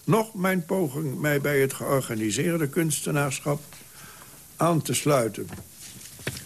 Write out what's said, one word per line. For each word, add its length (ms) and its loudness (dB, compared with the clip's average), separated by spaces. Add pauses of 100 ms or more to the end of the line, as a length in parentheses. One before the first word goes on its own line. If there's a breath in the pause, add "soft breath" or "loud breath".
nog 300 2
mijn 320 0
poging 540 -2
mij 220 2
bij 200 2
het 120 2
georganiseerde 920 0
kunstenaarschap 960 0 (960 loud breath)
aan 260 4
te 120 -2
sluiten. 560 2 (960 loud breath)